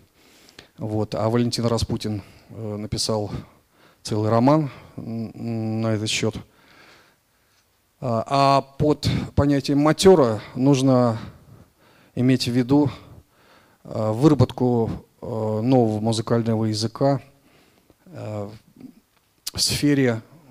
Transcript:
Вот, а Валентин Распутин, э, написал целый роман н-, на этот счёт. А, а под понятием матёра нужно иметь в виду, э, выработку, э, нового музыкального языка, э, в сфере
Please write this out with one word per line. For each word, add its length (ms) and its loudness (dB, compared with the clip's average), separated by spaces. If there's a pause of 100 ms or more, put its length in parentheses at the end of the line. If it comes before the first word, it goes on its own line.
(760)
Вот, 380 -6
а 140 -2
Валентин 360 0
Распутин, 560 -4 (280)
э, 280 -12
написал 540 -4 (720)
целый 260 -2
роман 400 4 (280)
н-, 840 -6
на 60 -2
этот 220 -2
счёт. 260 -2 (1700)
А, 260 -2
а 340 2
под 480 -2 (260)
понятием 440 2
матёра 640 4 (120)
нужно 640 4 (960)
иметь 340 0
в 40 -4
виду, 380 2 (960)
э, 280 -4
выработку, 760 2 (320)
э, 40 -12
нового 720 0
музыкального 680 -2
языка, 560 -2 (840)
э, 420 -12 (1040)
в 80 -6
сфере 600 0 (300)